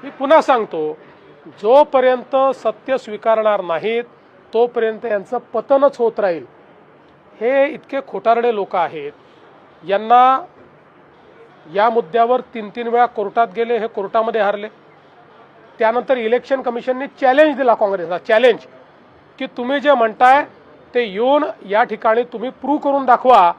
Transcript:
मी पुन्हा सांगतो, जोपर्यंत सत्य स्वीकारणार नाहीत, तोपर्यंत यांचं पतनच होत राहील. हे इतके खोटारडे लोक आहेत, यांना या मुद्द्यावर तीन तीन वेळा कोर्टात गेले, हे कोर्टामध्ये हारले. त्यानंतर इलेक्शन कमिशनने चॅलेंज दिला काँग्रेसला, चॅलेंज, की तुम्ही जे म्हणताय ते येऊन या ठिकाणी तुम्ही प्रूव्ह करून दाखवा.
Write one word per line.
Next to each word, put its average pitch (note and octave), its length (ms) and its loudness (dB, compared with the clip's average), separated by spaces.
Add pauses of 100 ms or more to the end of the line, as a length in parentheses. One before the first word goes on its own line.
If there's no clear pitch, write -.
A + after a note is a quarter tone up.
मी C4+ 60 -14
पुन्हा C#4+ 320 2
सांगतो, F3 560 -4 (640)
जोपर्यंत B3+ 720 2 (200)
सत्य B3+ 420 -6
स्वीकारणार G#3+ 640 -2
नाहीत, F3+ 420 -4 (500)
तोपर्यंत A3+ 520 -2
यांचं G#3+ 320 -6
पतनच C4 600 0
होत A3+ 220 -2
राहील. F3+ 260 -2 (960)
हे C4+ 260 2
इतके C4+ 400 -8
खोटारडे A#3 480 0
लोक G3 200 -6
आहेत, D3+ 360 -4 (760)
यांना A#3 580 2 (1300)
या G#3 160 2
मुद्द्यावर A#3 520 0
तीन G#3 280 -12
तीन A#3 180 -10
वेळा A#3 180 2
कोर्टात A#3 500 -2
गेले, A#3 220 -2
हे A3 100 -4
कोर्टामध्ये A3 540 -4
हारले. G#3 260 -2 (1120)
त्यानंतर A#3 380 0
इलेक्शन A#3+ 440 -2
कमिशनने B3+ 460 -6
चॅलेंज C#4 500 2
दिला B3 160 2
काँग्रेसला, F#3+ 440 -2
चॅलेंज, A3+ 420 2 (800)
की C4 60 -8
तुम्ही C4 340 -4
जे C#4+ 140 2
म्हणताय B3+ 520 4 (500)
ते B3 80 0
येऊन B3 420 0 (240)
या G#3 140 2
ठिकाणी A3+ 400 0
तुम्ही A#3+ 260 -8
प्रूव्ह C#4 300 -4
करून C#4+ 260 -2
दाखवा. A3+ 540 4